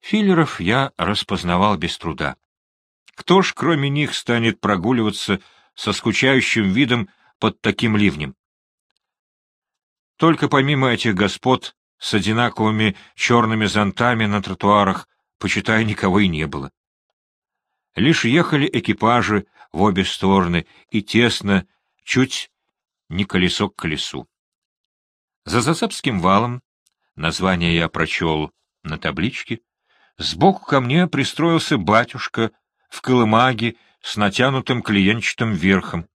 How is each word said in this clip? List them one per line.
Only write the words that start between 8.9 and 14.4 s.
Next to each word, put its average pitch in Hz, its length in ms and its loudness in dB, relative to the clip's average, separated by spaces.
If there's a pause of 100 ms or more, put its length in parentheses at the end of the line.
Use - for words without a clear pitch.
Только 151 320 2
помимо 135 400 2
этих 113 260 0
господ 107 580 -2 (240)
с - 160 -8
одинаковыми 110 840 0 (180)
чёрными 110 500 2
зонтами 107 600 0
на 101 160 -2